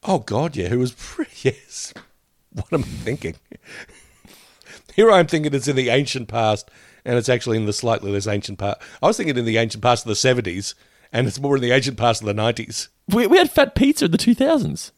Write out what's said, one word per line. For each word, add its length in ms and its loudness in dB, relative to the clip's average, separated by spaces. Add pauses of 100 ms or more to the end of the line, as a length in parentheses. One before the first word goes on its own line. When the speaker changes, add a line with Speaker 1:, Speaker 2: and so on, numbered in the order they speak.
Speaker 1:
Oh, 160 0
God, 360 -4
yeah, 120 -4
who 100 0
was 140 0
pretty, 420 -10
<laughs> 160 -2
yes. 420 -12 (640)
What 180 -8
am 100 -2
I 40 -4
thinking? 480 -8 (800)
<laughs> 840 -20
Here 160 8
I'm 140 8
thinking 280 -2
it's 140 -2
in 80 0
the 140 0
ancient 380 0
past, 420 -2 (340)
and 140 0
it's 100 -2
actually 300 0
in 80 -2
the 80 -2
slightly 380 -2
less 160 -4
ancient 320 -6
past. 200 -6 (220)
I 60 4
was 100 2
thinking 180 -2
in 100 -2
the 120 0
ancient 240 -2
past 240 2
of 40 -10
the 60 0
seventies, 600 -2 (360)
and 160 0
it's 120 -8
more 160 2
in 80 2
the 80 0
ancient 260 0
past 240 0
of 60 -6
the 80 -2
nineties. 540 -4 (180)
Speaker 2:
We, 180 2
we 140 6
had 100 4
Fat 240 2
Pizza 320 2
in 60 0
the 80 0
two 160 4
thousands. 640 0